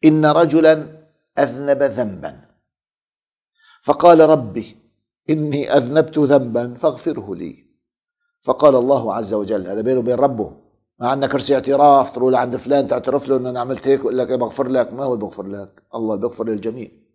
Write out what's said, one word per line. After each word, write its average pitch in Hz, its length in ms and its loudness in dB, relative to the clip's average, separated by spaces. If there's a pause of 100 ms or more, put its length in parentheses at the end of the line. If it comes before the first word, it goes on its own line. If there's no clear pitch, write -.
"إن 156 200 4
رجلا 156 600 4 (520)
أذنب 139 440 -2
ذنبا 101 580 -6 (1400)
فقال: 165 360 6 (100)
'ربي، 120 480 -2 (520)
إني 147 480 -2
أذنبت 151 420 0
ذنبا 123 540 0
فاغفره 127 640 -6
لي.'" - 280 -16 (760)
فقال 139 340 4
الله 123 380 0
عز 107 200 -6
وجل، 101 340 -4
هذا 104 140 -6
بينه 127 180 0
وبين 123 160 -2
ربه، 123 360 -2 (480)
ما 120 100 -4
عندنا 135 220 -2
كرسي 135 240 0
اعتراف 139 600 4
تروح 127 160 0
لعند 123 240 -2
فلان 135 320 -2
تعترف 127 400 -4
له: 135 80 0
"إن 127 120 -4
أنا 123 120 -8
عملت 131 280 -6
هيك"، 135 120 4
ويقول 123 180 -4
لك: 123 120 -2
"إيه، 127 60 -2
بغفر 123 320 -4
لك". 123 260 -2
ما 131 100 -10
هو 127 120 -2
بغفر 104 280 -10
لك، 98 400 -14 (120)
الله 110 200 -4
بغفر 113 280 -6
للجميع. 110 440 -8 (280)